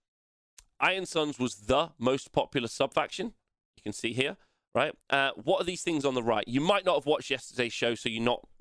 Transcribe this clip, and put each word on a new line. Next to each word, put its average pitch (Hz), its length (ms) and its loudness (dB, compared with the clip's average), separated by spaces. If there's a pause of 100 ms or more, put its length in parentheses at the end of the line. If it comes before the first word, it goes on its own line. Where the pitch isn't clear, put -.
(800)
Iron 180 260 0
Suns 151 340 -2
was 123 160 -2
the 135 420 2
most 127 340 0
popular 127 360 0
sub-faction, 151 640 -2 (440)
you - 60 -20
can 104 100 -6
see 117 200 -4
here, 139 240 -2 (360)
right? 143 200 2 (160)
Uh, 135 260 2
what 156 260 0
are 175 40 -2
these 175 180 -6
things 151 220 0
on 135 100 2
the 120 80 0
right? 113 240 2
You 127 140 0
might 190 240 2
not 175 100 4
have 143 100 -2
watched - 240 0
yesterday's 120 440 -4
show, 117 220 0
so - 140 -6
you're 113 140 -2
not, 120 240 -2 (140)